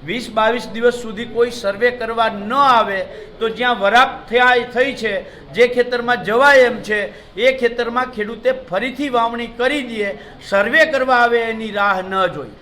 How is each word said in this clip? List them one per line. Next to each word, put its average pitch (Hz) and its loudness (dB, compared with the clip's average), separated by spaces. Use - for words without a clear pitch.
વીસ 226 -6
બાવીસ 220 0
દિવસ 233 0
સુધી 226 -10
કોઈ 233 0
સર્વે 208 -2
કરવા 226 0
ન 202 -6
આવે 226 4
તો 220 -2
જ્યાં 226 -2
વરાપ 233 4
થયા, 247 2
થઈ 254 0
છે, 214 -4
જે 226 4
ખેતરમાં 240 -2
જવાય 254 6
એમ 220 -4
છે 208 -2
એ 226 2
ખેતરમાં 240 -2
ખેડૂતે 214 -2
ફરીથી 254 -4
વાવણી 233 -2
કરી 269 -2
દે, 208 -4
સર્વે 226 2
કરવા 254 2
આવે 233 2
એની 220 -6
રાહ 202 2
ન 190 -8
જોઈ. 117 -12